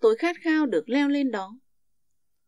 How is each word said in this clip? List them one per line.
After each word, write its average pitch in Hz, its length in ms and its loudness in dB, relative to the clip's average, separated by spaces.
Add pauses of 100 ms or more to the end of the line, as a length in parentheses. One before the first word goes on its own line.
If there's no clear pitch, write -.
tôi 226 160 4
khát 339 240 -2
khao 311 260 0
được 190 220 -2
leo 285 200 0
lên 277 220 0
đó. 208 280 -8 (880)